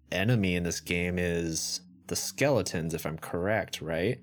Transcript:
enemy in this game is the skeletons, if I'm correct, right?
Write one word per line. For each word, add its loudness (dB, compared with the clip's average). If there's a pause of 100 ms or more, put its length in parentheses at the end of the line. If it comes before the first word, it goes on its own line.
(100)
enemy 4
in 2
this -2
game 0
is -2 (260)
the -4
skeletons, 0
if -6
I'm -4
correct, -2
right? 0